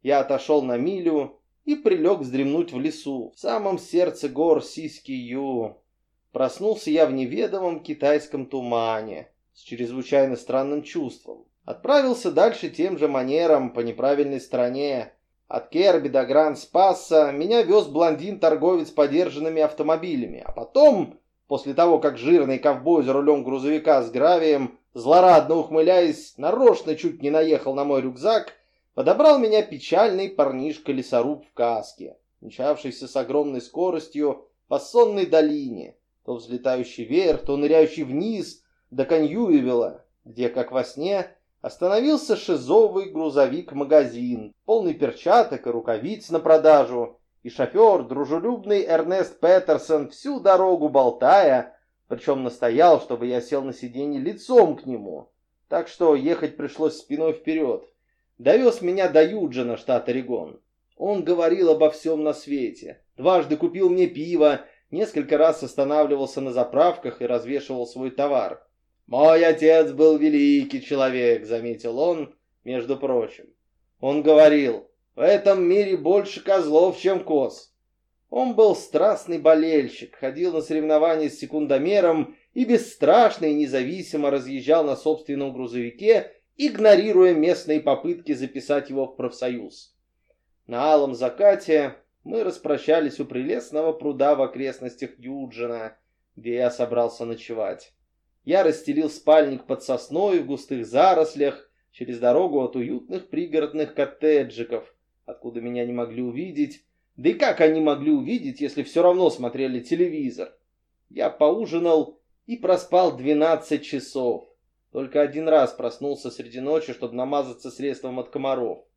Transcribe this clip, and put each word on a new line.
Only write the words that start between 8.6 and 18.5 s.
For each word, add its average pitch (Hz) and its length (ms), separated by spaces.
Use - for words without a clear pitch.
с - 80
чрезвычайно 127 760
странным 139 480
чувством. - 600
Отправился 254 680
дальше 180 380
тем 175 280
же 143 100
манером, 139 680
по 120 60
неправильной 135 600
стороне. 127 760
От - 220
Керби 165 400
до 127 160
Гранд-Спасса 156 1080
меня 190 320
вёз 180 240
блондин-торговец 160 1040